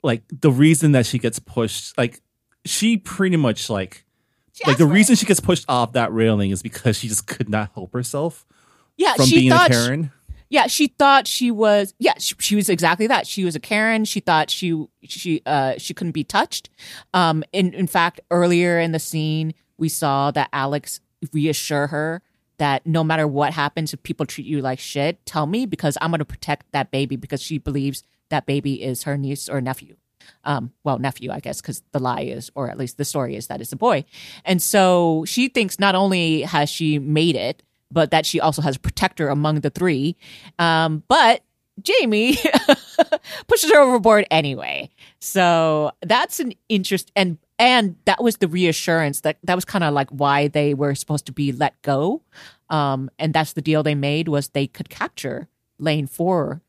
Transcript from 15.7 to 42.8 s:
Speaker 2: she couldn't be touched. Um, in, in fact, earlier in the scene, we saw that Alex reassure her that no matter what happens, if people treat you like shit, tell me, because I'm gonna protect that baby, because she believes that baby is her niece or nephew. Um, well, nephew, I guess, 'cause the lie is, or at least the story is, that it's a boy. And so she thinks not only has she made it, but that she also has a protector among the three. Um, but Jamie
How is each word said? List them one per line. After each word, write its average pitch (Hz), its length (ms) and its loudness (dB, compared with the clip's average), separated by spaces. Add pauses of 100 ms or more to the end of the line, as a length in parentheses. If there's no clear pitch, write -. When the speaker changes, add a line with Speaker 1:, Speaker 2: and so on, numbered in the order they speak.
Speaker 2:
she - 160 -10
couldn't 170 180 -8
be 151 120 -4
touched. - 440 -4 (460)
Um, 165 280 2 (120)
in, 185 180 2
in 185 140 -2
fact, 170 340 0 (100)
earlier 175 480 2
in 165 140 0
the 160 60 -2
scene, 156 560 -4 (240)
we 160 100 -2
saw 139 440 0
that 143 200 -2
Alex 139 480 -4 (320)
reassure 147 540 -2
her 156 340 -6 (380)
that 139 280 0
no 165 160 0
matter 156 240 0
what 143 280 -2
happens, 151 400 -4
if - 80 -16
people 151 240 -6
treat - 200 -14
you 143 140 -4
like 131 180 -4
shit, - 460 -6
tell 156 220 -4
me, 220 180 -2
because 175 380 -4
I'm 165 80 -2
gonna 156 160 -4
protect - 460 -8
that 139 180 -4
baby, 135 260 -4
because 131 240 -8
she - 160 -8
believes 139 480 -4 (240)
that 147 160 -2
baby 139 380 -2
is 123 220 -6
her 143 120 -4
niece 139 320 -6
or 135 140 -4
nephew. - 340 -10 (480)
Um, 127 280 -4 (120)
well, 135 140 0
nephew, 131 340 -6
I 151 80 -8
guess, 131 220 -10
'cause - 200 -12 (100)
the 143 60 -4
lie 127 220 -4
is, 131 340 -10
or 135 140 -6
at - 80 -12
least 127 220 -10
the 143 80 -4
story 139 300 -4
is, - 100 -12
that - 160 -10
it's 123 100 -12
a - 40 -10
boy. 202 280 0 (400)
And 185 180 0
so 175 640 4
she 247 220 0
thinks 208 320 -2
not 196 140 2
only 180 480 2
has 147 260 0
she 151 300 -2
made 151 380 0
it, 120 260 -6 (280)
but 156 200 0
that 160 140 2
she - 160 -2
also 151 220 0
has 143 140 -2
a - 40 -14
protector - 480 -2
among 147 320 0
the 147 80 -4
three. 156 480 -2 (420)
Um, 160 500 2
but 254 340 4 (400)
Jamie 262 560 2 (540)